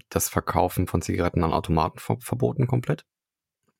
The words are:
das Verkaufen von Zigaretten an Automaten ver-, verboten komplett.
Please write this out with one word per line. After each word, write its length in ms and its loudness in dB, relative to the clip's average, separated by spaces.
das 200 -2
Verkaufen 580 0
von 140 0
Zigaretten 420 0
an 100 2
Automaten 460 0
ver-, 220 -2
verboten 460 0
komplett. 380 -2